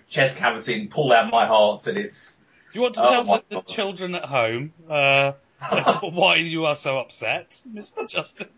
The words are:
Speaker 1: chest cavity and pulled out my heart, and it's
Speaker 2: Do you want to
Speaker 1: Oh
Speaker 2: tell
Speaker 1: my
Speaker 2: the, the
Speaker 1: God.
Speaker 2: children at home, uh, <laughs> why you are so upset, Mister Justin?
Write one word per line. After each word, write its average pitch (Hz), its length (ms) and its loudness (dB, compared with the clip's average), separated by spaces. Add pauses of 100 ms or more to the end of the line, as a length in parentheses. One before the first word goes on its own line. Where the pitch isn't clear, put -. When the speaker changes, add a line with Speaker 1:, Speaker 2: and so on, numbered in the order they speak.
Speaker 1:
chest 135 300 0
cavity 110 420 -2
and 104 120 -10
pulled 151 200 0
out 113 200 6
my 113 160 4
heart, 104 400 4
and 101 100 -4
it's - 380 -10 (360)
Speaker 2:
Do 196 80 -8
you - 20 0
want 240 140 0
to 226 100 2
Speaker 1:
Oh 247 40 6
Speaker 2:
tell 247 140 4
Speaker 1:
my 208 140 2
Speaker 2:
the, 220 120 -4
the 208 120 -8
Speaker 1:
God. - 60 -16
Speaker 2:
children 185 480 -6
at - 100 -8
home, 131 460 0 (180)
uh, 139 420 4 (280)
<laughs> - 420 0
why 175 360 2
you 160 280 -2
are 147 120 0
so 135 220 -4
upset, 120 480 -8 (180)
Mister 220 400 -12
Justin? - 420 -10 (100)